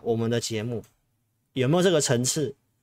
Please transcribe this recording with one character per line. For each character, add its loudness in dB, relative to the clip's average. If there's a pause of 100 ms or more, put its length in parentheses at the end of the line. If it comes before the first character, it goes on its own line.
我 0
们 -2
的 0
节 -6
目 -6 (720)
有 0
没 4
有 2
这 4
个 4
层 2
次， -2 (280)